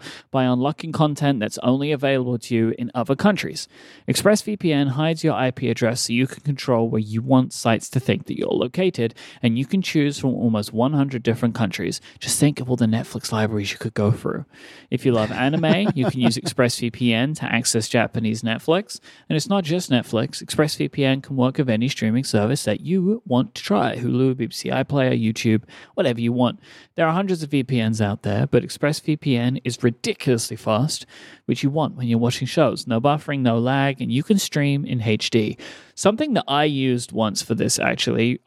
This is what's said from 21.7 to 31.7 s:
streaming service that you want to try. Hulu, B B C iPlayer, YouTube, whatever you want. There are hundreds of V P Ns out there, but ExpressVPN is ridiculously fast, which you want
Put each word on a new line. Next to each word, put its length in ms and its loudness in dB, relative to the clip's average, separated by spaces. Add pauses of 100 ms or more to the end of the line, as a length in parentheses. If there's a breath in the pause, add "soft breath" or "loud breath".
streaming 340 0
service 400 0
that 160 -2
you 460 0
want 320 0
to 60 -12
try. 340 0
Hulu, 400 0
B 80 -4
B 80 -10
C 160 -8
iPlayer, 520 0
YouTube, 420 2 (320 loud breath)
whatever 260 0
you 100 2
want. 280 0 (360 loud breath)
There 120 2
are 60 2
hundreds 300 -2
of 80 -8
V 120 2
P 200 0
Ns 180 0
out 220 0
there, 240 0
but 160 2
ExpressVPN 1000 -2
is 200 -4
ridiculously 720 0
fast, 500 -2 (400 loud breath)
which 180 -2
you 60 0
want 260 -2